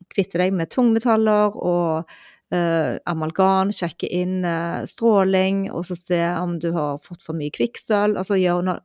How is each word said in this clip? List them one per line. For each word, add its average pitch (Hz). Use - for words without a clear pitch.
kvitte 180
deg 185
med 170
tungmetaller 220
og, 170
eh, 165
amalgam, 190
sjekke -
inn, 180
eh, 170
stråling, 196
og -
så 180
se 175
om 175
du 165
har 147
fått -
for 160
mye 151
kvikksølv, 214
altså 190
gjøre 175
under-, 185